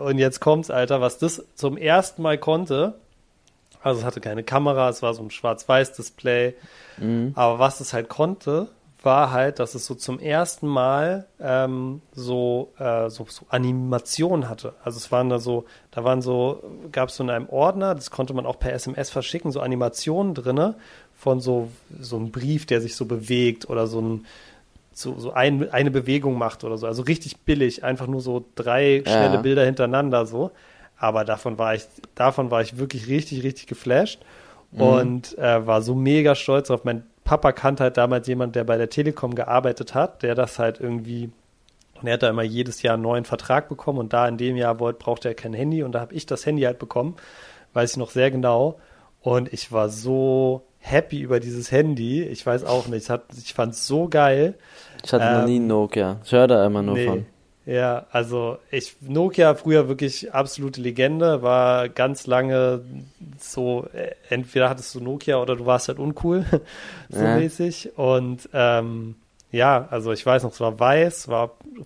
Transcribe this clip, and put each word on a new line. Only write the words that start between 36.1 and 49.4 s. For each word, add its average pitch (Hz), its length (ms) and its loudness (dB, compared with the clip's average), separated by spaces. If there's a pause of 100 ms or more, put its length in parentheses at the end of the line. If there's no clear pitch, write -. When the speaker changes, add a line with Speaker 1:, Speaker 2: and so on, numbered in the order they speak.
Speaker 1:
stolz 139 320 0
drauf. 123 160 -2
Mein 117 180 -2 (220)
Papa 147 280 4
kannte 135 300 0
halt 127 140 2
damals 123 320 2
jemand, 123 280 -2
der 120 80 0
bei 113 120 2
der 113 120 0
Telekom 147 460 -2
gearbeitet 120 600 0
hat, 151 280 0
der 120 140 0
das 123 240 0
halt 113 200 0
irgendwie, 120 500 -8 (680)
und 123 60 -10
er 120 80 0
hat 117 80 0
da 123 80 6
immer 113 140 0
jedes 120 380 -4
Jahr 117 120 2
einen 113 80 -2
neuen 117 220 0
Vertrag 131 440 -2
bekommen 139 300 -4
und 113 140 -6
da 120 160 4
in 117 100 -4
dem 123 180 -2
Jahr 117 220 0
wollte, 117 220 -2
brauchte 120 280 -4
er 113 60 -4
kein 113 200 -10
Handy 151 280 -2
und 127 100 -6
da 117 80 -2
hab 117 120 -10
ich 160 140 -10
das - 200 -6
Handy 151 160 0
halt 123 160 0
bekommen, 131 380 -4 (580)
weiß 120 180 2
ich - 40 -12
noch 123 140 -6
sehr 131 200 4
genau. 127 480 2 (440)
Und 123 300 0